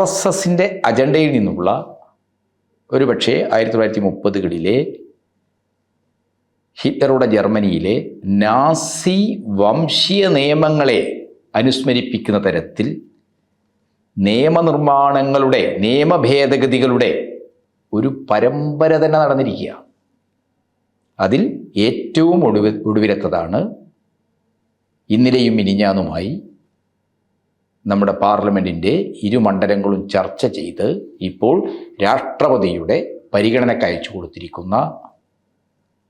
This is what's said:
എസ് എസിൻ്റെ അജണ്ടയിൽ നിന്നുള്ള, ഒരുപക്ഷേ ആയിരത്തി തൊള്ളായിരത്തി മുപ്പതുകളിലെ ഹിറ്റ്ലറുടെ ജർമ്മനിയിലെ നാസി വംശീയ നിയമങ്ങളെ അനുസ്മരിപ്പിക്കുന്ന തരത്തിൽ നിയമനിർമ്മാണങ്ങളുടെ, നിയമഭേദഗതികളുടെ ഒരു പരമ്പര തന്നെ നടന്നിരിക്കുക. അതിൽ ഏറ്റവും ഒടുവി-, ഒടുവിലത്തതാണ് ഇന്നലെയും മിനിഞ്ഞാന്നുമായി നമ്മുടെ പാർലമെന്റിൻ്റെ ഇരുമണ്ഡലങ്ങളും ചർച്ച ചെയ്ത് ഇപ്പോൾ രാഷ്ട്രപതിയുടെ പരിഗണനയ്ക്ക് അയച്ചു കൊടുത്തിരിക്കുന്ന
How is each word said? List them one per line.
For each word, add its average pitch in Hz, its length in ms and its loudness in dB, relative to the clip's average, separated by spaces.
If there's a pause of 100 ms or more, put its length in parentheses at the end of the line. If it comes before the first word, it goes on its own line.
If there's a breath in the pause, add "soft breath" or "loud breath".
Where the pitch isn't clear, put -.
എസ് 190 260 -2
എസിൻ്റെ 180 340 0 (240)
അജണ്ടയിൽ 143 460 2
നിന്നുള്ള, 92 320 0 (1200)
ഒരുപക്ഷേ 123 400 0 (200)
ആയിരത്തി 113 200 -2
തൊള്ളായിരത്തി 107 320 0
മുപ്പതുകളിലെ 92 680 -2 (2000)
ഹിറ്റ്ലറുടെ 131 540 2
ജർമ്മനിയിലെ 101 600 0 (480)
നാസി 147 720 0 (460)
വംശീയ 165 640 2 (100)
നിയമങ്ങളെ 147 640 2 (640)
അനുസ്മരിപ്പിക്കുന്ന 123 840 0
തരത്തിൽ 87 420 -2 (1400)
നിയമനിർമ്മാണങ്ങളുടെ, 139 1300 2 (240)
നിയമഭേദഗതികളുടെ 131 1200 2 (840)
ഒരു 131 160 0 (180)
പരമ്പര 147 600 0 (140)
തന്നെ 156 180 2
നടന്നിരിക്കുക. 135 480 -2 (1500)
അതിൽ 104 240 2 (460)
ഏറ്റവും 165 520 2 (100)
ഒടുവി-, 107 280 0 (100)
ഒടുവിലത്തതാണ് 101 720 0 (1500)
ഇന്നലെയും 123 440 4
മിനിഞ്ഞാന്നുമായി 98 720 0 (1600)
നമ്മുടെ 101 300 2
പാർലമെന്റിൻ്റെ 98 720 0 (340)
ഇരുമണ്ഡലങ്ങളും 101 760 0 (100)
ചർച്ച 95 300 -2 (140)
ചെയ്ത് 85 280 -6 (440)
ഇപ്പോൾ 123 280 0 (480 loud breath)
രാഷ്ട്രപതിയുടെ 101 920 0 (340)
പരിഗണനയ്ക്ക് 117 560 0
അയച്ചു 85 240 -6
കൊടുത്തിരിക്കുന്ന 90 640 -8 (1300)